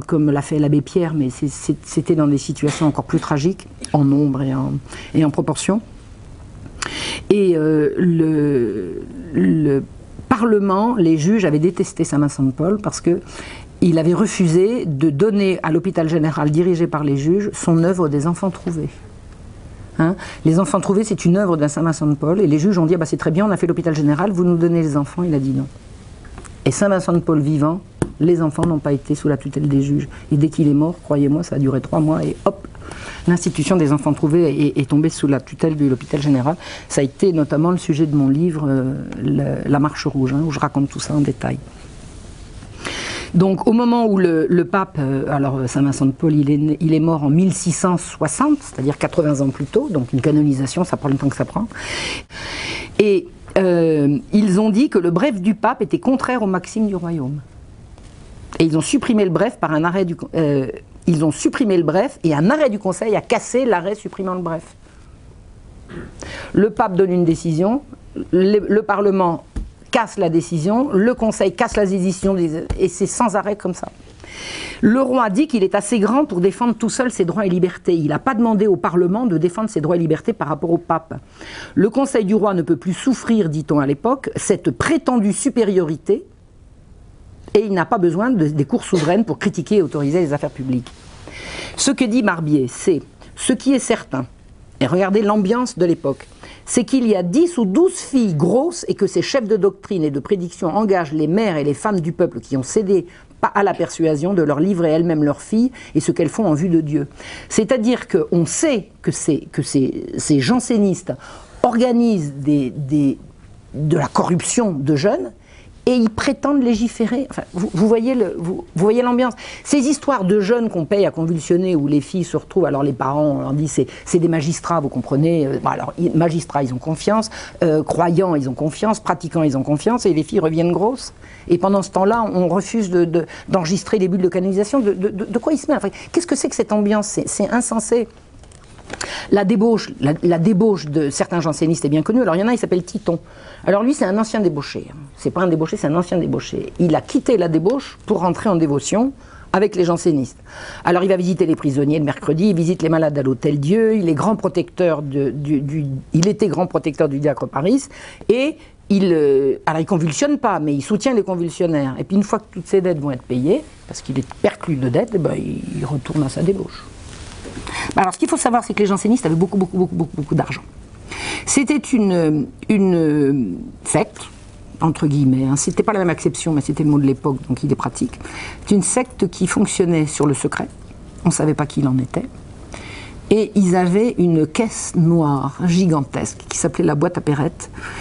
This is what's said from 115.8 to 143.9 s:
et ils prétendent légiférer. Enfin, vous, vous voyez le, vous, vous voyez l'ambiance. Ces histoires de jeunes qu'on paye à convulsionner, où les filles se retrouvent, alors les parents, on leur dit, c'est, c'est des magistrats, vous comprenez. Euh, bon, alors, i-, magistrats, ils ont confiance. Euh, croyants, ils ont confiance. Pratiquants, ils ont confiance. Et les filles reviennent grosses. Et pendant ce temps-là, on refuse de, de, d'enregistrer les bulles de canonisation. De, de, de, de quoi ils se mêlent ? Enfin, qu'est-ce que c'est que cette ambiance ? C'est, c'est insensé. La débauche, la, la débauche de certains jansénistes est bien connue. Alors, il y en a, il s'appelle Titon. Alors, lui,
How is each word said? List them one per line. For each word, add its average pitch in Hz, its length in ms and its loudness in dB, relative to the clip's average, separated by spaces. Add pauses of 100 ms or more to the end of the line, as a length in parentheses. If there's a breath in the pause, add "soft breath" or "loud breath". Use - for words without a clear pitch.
et 254 60 4
ils 226 160 4
prétendent 269 540 0
légiférer. 233 640 0
Enfin, - 140 -10 (100)
vous, 180 180 -4
vous 185 160 4
voyez 233 280 2
le, 208 240 0
vous, 170 260 -6 (100)
vous 160 80 0
voyez 226 200 4
l'ambiance. 247 320 2 (280 loud breath)
Ces 294 180 2
histoires 262 420 0
de 208 160 4
jeunes 220 280 2
qu'on 165 180 -2
paye 196 200 2
à 147 60 2
convulsionner, 175 640 0
où 143 100 2
les 147 160 2
filles 180 220 -2
se - 140 -4
retrouvent, 170 280 0
alors 139 160 0
les 147 100 0
parents, 139 460 0
on 135 40 -4
leur 135 120 -4
dit, 147 140 0
c'est, 139 180 0 (180 loud breath)
c'est - 140 2
des 170 100 2
magistrats, 165 520 0
vous 143 100 -2
comprenez. 147 560 0
Euh, 135 160 -2
bon, 135 80 0
alors, - 300 -4
i-, 170 100 2
magistrats, 156 540 0
ils 127 100 -4
ont 123 60 -6
confiance. 202 500 -2 (320 loud breath)
Euh, 156 220 2
croyants, 170 500 0
ils 135 160 -2
ont 123 60 -6
confiance. 202 440 -2
Pratiquants, 165 440 -4
ils 135 160 2
ont - 40 0
confiance. 214 440 0
Et 175 80 4
les 156 80 0
filles - 160 -2
reviennent 165 320 2
grosses. 208 420 -2 (340 loud breath)
Et 175 120 2
pendant 196 240 2
ce - 80 -12
temps-là, 208 420 2
on 180 140 2
refuse 190 420 -2
de, 175 160 2
de, 165 220 0 (200 loud breath)
d'enregistrer 185 520 -2
les 185 80 2
bulles 180 160 0
de 180 60 2
canonisation. 196 500 0
De, 202 120 2
de, 185 180 -2
de, 208 160 -6
de 202 120 -2
quoi 302 160 -2
ils 285 60 0
se - 80 -16
mêlent ? 277 100 2
Enfin, 196 140 -4 (200 loud breath)
qu'est-ce 349 140 0
que 294 100 -2
c'est - 140 -2
que - 60 -10
cette 208 160 0
ambiance ? 208 340 2
C'est, - 220 -4
c'est - 240 -2
insensé. 226 560 0 (1200 loud breath)
La 202 140 4
débauche, 220 540 2
la, 143 220 2
la 170 160 2
débauche 185 480 2
de 147 240 0
certains 175 320 -2
jansénistes 160 440 0
est 139 40 2
bien 151 140 2
connue. 226 180 2
Alors, 190 140 2
il 180 40 0
y 196 40 0
en 220 40 0
a, 247 60 0
il 233 60 0
s'appelle 180 240 -2
Titon. 170 360 -4 (460 loud breath)
Alors, 202 160 2
lui, 262 140 2